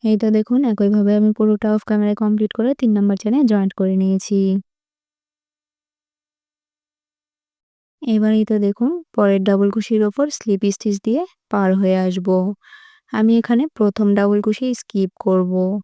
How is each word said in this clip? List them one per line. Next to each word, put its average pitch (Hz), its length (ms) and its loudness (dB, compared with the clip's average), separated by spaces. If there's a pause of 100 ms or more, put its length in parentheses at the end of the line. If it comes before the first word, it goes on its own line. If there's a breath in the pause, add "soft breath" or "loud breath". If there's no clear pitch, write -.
এই 214 140 2
তো 220 120 0
দেখুন, 220 340 2
একইভাবে 208 520 2
আমি 214 160 4
পুরোটা 214 420 0
অফ 214 120 -2
ক্যামেরায় 208 320 0
কমপ্লিট 214 360 0
করে 233 200 -2
তিন 233 180 0
নাম্বার 202 260 2
চেনে 226 260 0
জয়েন্ট 202 300 2
করে 190 220 0
নিয়েছি। 190 440 0 (3500)
এবার 220 300 0
এই 214 120 2
তো 214 140 -2
দেখুন, 208 320 -2 (220)
পরের 196 300 0
ডাবল 196 280 2
কুশির 214 340 -2
ওপর 240 260 -2
স্লিপ 202 320 -4 (100)
স্টিচ 202 300 -4
দিয়ে 247 200 -2 (260)
পার 196 260 0
হয়ে 190 240 2
আসব। 185 300 -2 (840 loud breath)
আমি 220 240 2
এখানে 240 280 0 (100)
প্রথম 208 400 0
ডাবল 202 260 2
কুশি 214 340 -4
স্কিপ 190 440 -4
করব। 185 340 0 (320)